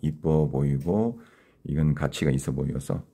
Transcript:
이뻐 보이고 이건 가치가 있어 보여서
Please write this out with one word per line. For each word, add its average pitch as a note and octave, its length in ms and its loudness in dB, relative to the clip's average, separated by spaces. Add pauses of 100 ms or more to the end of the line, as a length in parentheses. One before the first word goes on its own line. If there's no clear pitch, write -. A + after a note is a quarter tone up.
이뻐 D#2 480 2
보이고 C#2+ 720 0 (440)
이건 D2+ 300 2
가치가 C#2+ 360 0
있어 C#2 220 0
보여서 C#2 600 -4